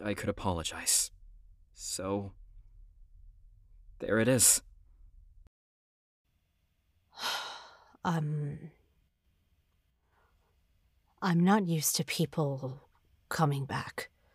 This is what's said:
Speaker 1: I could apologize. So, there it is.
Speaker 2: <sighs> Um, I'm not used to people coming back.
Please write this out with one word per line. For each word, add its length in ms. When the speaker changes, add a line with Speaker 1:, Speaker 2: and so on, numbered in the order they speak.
Speaker 1:
I 80
could 160
apologize. 800
So, 600
there 200
it 80
is. 340
Speaker 2:
<sighs> 0
Um, 680
I'm 220
not 240
used 300
to 80
people 840
coming 380
back. 440